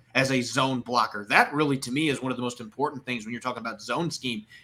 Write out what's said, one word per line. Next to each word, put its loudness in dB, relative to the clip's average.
as 4
a 4
zone 0
blocker. 0
That 6
really, 2
to -8
me, 0
is 0
one -2
of -4
the -6
most -4
important -6
things -6
when -8
you're -8
talking -4
about -8
zone -2
scheme. -6